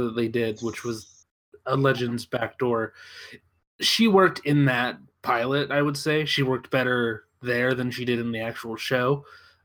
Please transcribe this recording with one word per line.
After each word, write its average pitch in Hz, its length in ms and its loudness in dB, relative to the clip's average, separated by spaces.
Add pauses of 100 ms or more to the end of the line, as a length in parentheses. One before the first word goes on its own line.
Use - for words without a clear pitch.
that 113 80 -6
they 117 140 0
did, 113 320 -2
which 113 240 -6
was 113 400 -10 (400)
a 131 100 -2
Legends 127 500 0
backdoor, 117 680 -2 (880)
she 226 260 4
worked 190 380 6
in 143 200 4
that 123 320 0 (260)
pilot, 131 480 0
I 143 100 2
would 147 160 0
say. 156 260 0
She 147 180 0
worked 131 300 -2
better 123 540 0 (180)
there 123 320 0
than 123 160 -4
she 123 120 -8
did 120 140 0
in 117 140 -4
the 113 80 -4
actual 113 360 -8
show. 131 480 0 (400)